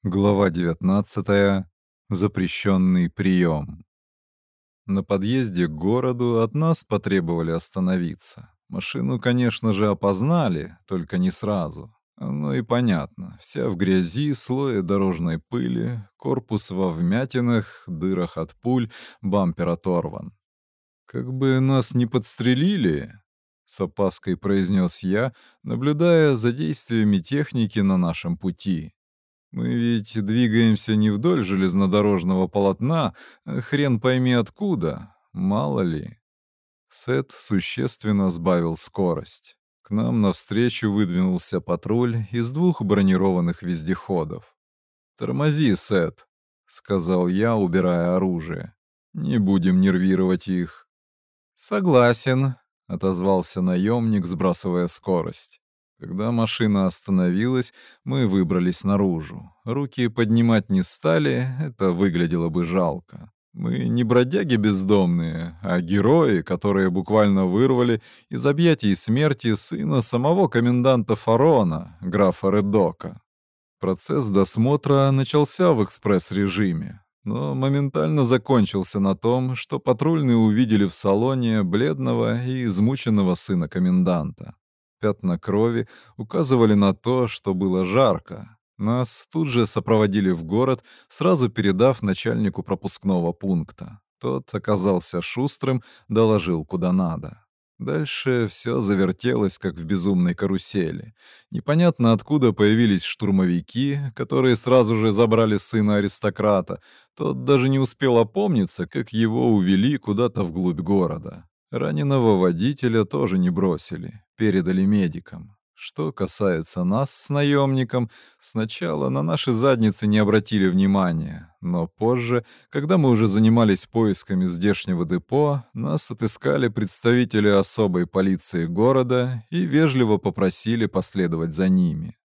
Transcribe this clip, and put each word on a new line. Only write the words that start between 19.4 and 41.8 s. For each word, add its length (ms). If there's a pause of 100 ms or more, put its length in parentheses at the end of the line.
оторван. 640 (720)
«Как 260
бы 300
нас 340
не 120
подстрелили», — 1040 (540)
с 120
опаской 600
произнес 640
я, 340 (280)
наблюдая 720
за 180
действиями 680
техники 600
на 180
нашем 400
пути. 560 (560)
«Мы 240
ведь 500
двигаемся 680
не 160
вдоль 320
железнодорожного 1080
полотна, 640 (300)
а 160
хрен 380
пойми 340
откуда, 840 (180)
мало 480
ли». 380 (720)
Сет 420
существенно 1000
сбавил 460
скорость. 800 (260)
К 80
нам 300
навстречу 720
выдвинулся 680
патруль 720